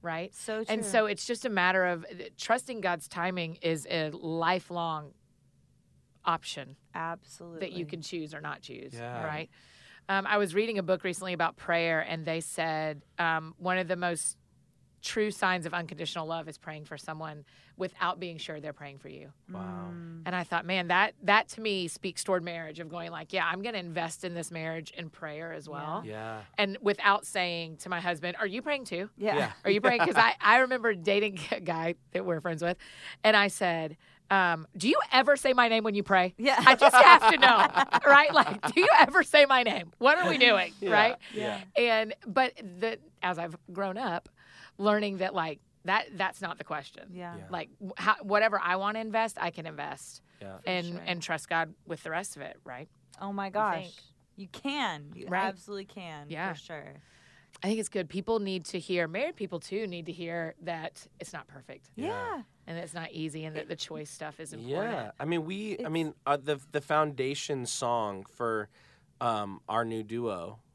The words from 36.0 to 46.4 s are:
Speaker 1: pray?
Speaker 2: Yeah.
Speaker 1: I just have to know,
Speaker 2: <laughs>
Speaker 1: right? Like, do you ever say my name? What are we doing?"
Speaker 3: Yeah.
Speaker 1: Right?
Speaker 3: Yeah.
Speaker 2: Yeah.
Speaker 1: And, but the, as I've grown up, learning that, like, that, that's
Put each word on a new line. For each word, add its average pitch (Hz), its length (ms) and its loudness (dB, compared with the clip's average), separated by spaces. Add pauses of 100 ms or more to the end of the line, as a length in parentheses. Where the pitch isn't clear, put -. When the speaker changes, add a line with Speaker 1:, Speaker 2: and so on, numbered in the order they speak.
Speaker 1:
pray? 185 340 4
Speaker 2:
Yeah. 269 280 2
Speaker 1:
I 254 100 12
just - 200 8
have 302 360 12
to 320 60 6
know, 226 300 8 (380)
Speaker 2:
<laughs> - 0 -
Speaker 1:
right? 285 280 10
Like, - 400 4
do 330 80 4
you 415 80 6 (100)
ever 294 240 8
say 294 220 8
my 262 180 4
name? 190 360 -4
What 277 200 8
are 359 100 2
we 311 80 0
doing?" 202 440 6
Speaker 3:
Yeah. 202 100 0
Speaker 1:
Right? 220 240 6 (180)
Speaker 3:
Yeah. 214 280 -4 (160)
Speaker 2:
Yeah. 233 60 4 (180)
Speaker 1:
And, 220 120 -6 (140)
but 247 300 2
the, 202 420 -6 (240)
as 180 160 -2
I've 165 160 -8 (160)
grown 190 260 -4
up, 214 300 -4 (500)
learning 208 400 2
that, 185 160 -2
like, 160 260 -4 (260)
that, 208 280 2
that's 190 280 -4